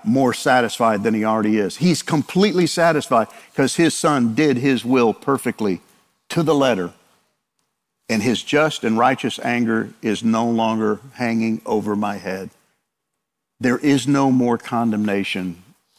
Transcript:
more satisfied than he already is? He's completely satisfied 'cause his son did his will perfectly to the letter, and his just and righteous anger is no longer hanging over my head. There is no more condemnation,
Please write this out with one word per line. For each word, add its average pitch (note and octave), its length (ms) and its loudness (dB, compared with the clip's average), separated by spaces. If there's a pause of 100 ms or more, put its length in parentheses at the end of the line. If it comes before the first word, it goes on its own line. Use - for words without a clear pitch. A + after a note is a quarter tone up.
more B2 280 2
satisfied A2+ 720 2
than A2+ 100 0
he G#2+ 120 0
already A2 320 2
is? G2 200 -2
He's E3 240 2
completely F3 680 0
satisfied D3 600 2 (280)
'cause C3+ 200 0
his E3 180 2
son B2+ 420 0
did C#3+ 220 2
his B2 280 0
will A#2+ 280 2
perfectly A2 680 -4 (480)
to E3 140 -2
the D3+ 120 2
letter, A2 380 0 (1120)
and A2 160 -2
his A#2 180 0
just D3 440 0
and A2 120 0
righteous B2 420 0
anger A2+ 640 -2
is G#2+ 220 -4
no A2+ 220 0
longer A2 560 -2 (140)
hanging A2+ 500 -2
over G#2+ 280 -2
my G2+ 240 -4
head. F#2+ 320 -10 (1120)
There B2 200 0
is C#3 280 2
no C#3 240 2
more A#2+ 260 2
condemnation, G2+ 1040 -4 (380)